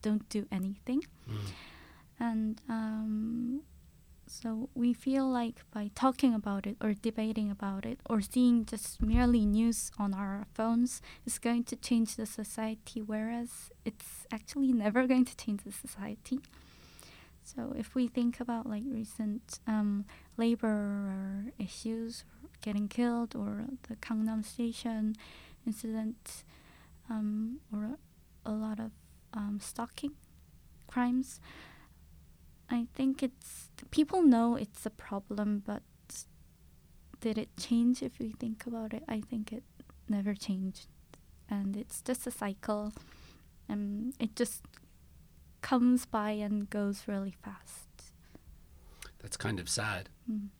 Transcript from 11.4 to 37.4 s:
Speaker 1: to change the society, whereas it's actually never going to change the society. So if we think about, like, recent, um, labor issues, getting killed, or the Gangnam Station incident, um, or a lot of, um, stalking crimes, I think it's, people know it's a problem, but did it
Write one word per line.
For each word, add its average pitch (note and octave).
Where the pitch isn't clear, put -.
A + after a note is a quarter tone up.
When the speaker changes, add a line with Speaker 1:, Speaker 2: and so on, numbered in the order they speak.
Speaker 1:
to B3
change A3+
the A3
society, A3
whereas A3
it's -
actually C4
never A3+
going B3+
to -
change G3+
the G3
society. G#3+
So -
if -
we B3
think A#3+
about, A#3
like, G#3+
recent, A3
um, G#3
labor G3+
issues, A3+
getting G#3
killed, A#3
or G#3
the A3
Gangnam A3
Station A3
incident, A3
um, A3
or G#3+
a G#3+
lot G#3+
of, A3+
um, G#3
stalking -
crimes, B3
I A#3+
think C4+
it's, -
people D#4
know A#3
it's -
a G#3+
problem, G#3
but G#3
did A3
it G#3+